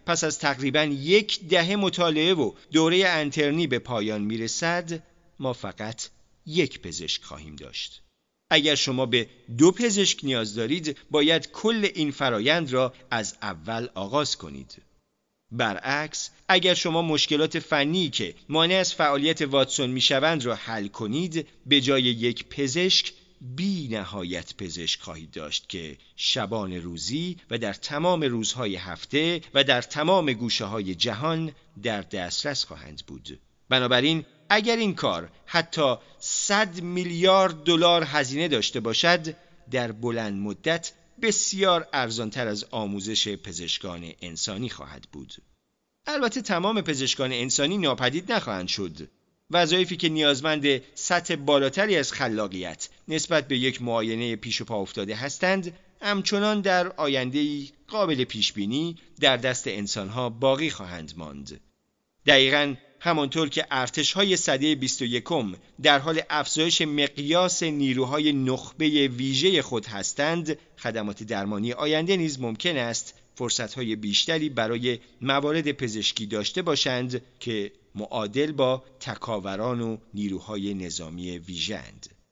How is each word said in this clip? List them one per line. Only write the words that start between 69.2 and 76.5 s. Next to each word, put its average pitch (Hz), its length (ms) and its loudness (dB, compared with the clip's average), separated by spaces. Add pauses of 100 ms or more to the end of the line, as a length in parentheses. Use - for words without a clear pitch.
خود 110 240 -4
هستند، 147 720 -2 (180)
خدمات 107 460 -6
درمانی 107 500 -2
آینده 156 440 2
نیز 156 240 -2
ممکن 127 360 -2
است 117 380 -4 (200)
فرصت‌های 117 600 -4
بیشتری 151 520 0
برای 120 500 0 (220)
موارد 143 520 0
پزشکی 110 540 -4
داشته 107 360 -2